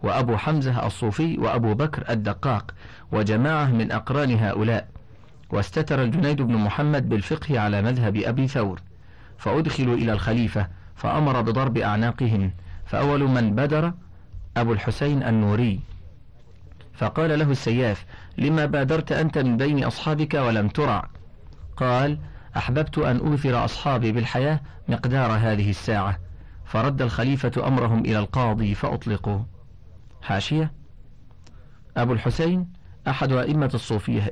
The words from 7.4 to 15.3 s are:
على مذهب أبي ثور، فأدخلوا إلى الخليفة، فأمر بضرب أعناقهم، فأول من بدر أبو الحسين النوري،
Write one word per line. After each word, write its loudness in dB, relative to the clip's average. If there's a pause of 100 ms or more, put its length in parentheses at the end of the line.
على 2
مذهب 2
أبي 0
ثور، -2 (560)
فأدخلوا 2
إلى 2
الخليفة، 0 (280)
فأمر 2
بضرب 0
أعناقهم، 2 (340)
فأول 2
من 4
بدر 2 (640)
أبو 2
الحسين 0
النوري، 2 (1120)